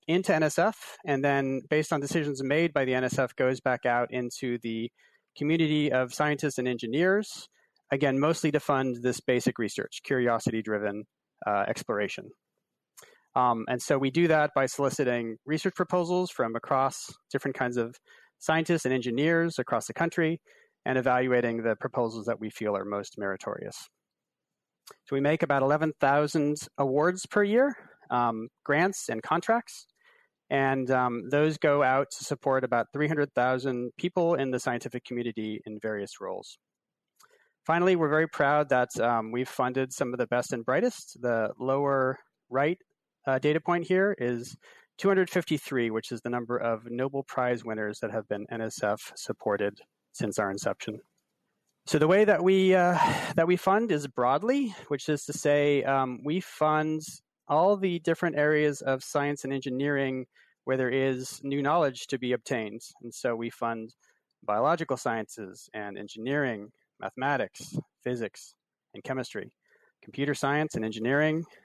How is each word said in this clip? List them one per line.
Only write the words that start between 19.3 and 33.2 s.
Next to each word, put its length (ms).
across 280
the 60
country 480
and 120
evaluating 680
the 120
proposals 500
that 140
we 100
feel 260
are 100
most 320
meritorious. 720
So 100
we 40
make 240
about 180
eleven 380
thousand 580
awards 480
per 180
year, 320
um, 400
grants 460
and 120
contracts, 640
and, 420
um, 380
those 280
go 240
out 260
to 60
support 400
about 300
three 140
hundred 260